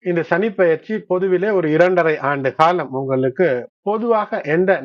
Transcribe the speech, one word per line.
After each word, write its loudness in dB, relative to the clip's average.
இந்த 0
சனி 0
பெயர்ச்சி 0
பொதுவிலே 0
ஒரு 0
இரண்டரை 2
ஆண்டு -2
காலம் 2
உங்களுக்கு 0
பொதுவாக -2
எந்த 2